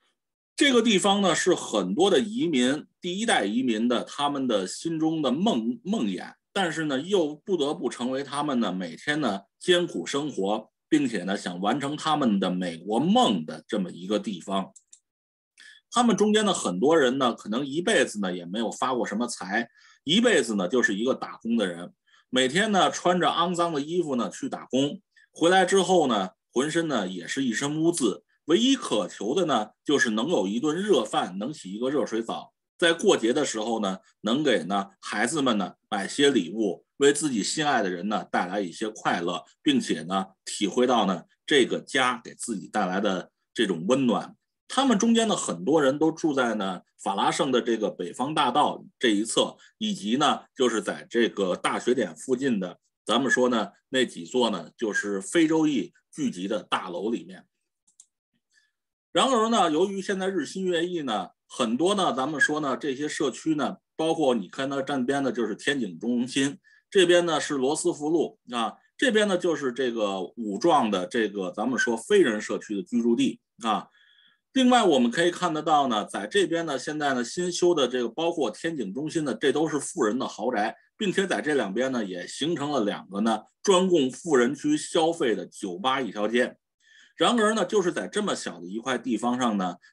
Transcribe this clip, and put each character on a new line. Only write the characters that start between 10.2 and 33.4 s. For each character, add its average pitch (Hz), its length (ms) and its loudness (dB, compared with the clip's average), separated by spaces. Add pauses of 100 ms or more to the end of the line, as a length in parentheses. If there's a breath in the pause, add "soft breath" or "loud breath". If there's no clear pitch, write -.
活， 104 400 -2 (200)
并 143 200 2
且 104 140 -4
呢， 110 140 -2
想 90 240 -8
完 113 200 0
成 143 160 -6
他 151 200 0
们 110 240 2
的 92 100 0
美 90 260 -4
国 98 220 -2
梦 151 480 2
的 - 220 -12
这 107 100 -2
么 92 140 -4
一 87 160 -12
个 104 100 0
地 98 220 -6
方。 95 320 -6 (1200 loud breath)
他 240 100 4
们 226 140 4
中 208 180 4
间 214 100 4
的 196 80 2
很 90 280 -4
多 156 180 6
人 135 200 4
呢， 123 160 2
可 - 140 -12
能 120 160 -2
一 143 160 -4
辈 180 240 2
子 104 140 -4
呢， 92 160 -2
也 87 100 -8
没 90 140 -8
有 113 100 -2
发 127 240 -4
过 110 140 -2
什 104 100 -6
么 120 120 -2
财， 104 400 -6 (340 soft breath)
一 175 180 2
辈 214 220 4
子 113 140 -4
呢， 92 100 0
就 123 160 2
是 110 140 2
一 110 80 -2
个 127 100 0
打 - 220 -10
工 117 200 -2
的 101 120 0
人， 87 240 -10 (380 soft breath)
每 127 180 2
天 208 240 0
呢， 165 180 4
穿 180 300 2
着 - 80 2
肮 180 260 0
脏 170 180 0
的 143 80 -2
衣 165 220 -2
服 139 140 -2
呢， 107 120 0
去 - 200 -8
打 - 180 -10
工， 139 340 -2 (300 soft breath)
回 - 180 2
来 185 160 6
之 190 180 4
后 165 260 4
呢， 98 220 0 (220)
浑 135 160 0
身 165 200 0
呢， 110 180 0
也 90 220 -8
是 139 160 -2
一 120 80 0
身 147 280 -2
污 165 120 4
渍。 117 320 0 (240)
唯 170 100 4
一 262 160 4
渴 104 320 -2
求 104 280 -6
的 185 100 2
呢， 120 240 0 (160)
就 143 140 4
是 120 120 2
能 107 180 0
有 120 180 2
一 104 120 -2
顿 151 160 0
热 180 300 2
饭， 107 340 -4
能 123 140 -6
洗 92 180 -14
一 101 80 -8
个 127 120 -2
热 131 160 0
水 113 160 -4
澡。 82 320 -10 (240)
在 170 160 4
过 175 200 4
节 113 160 2
的 143 140 2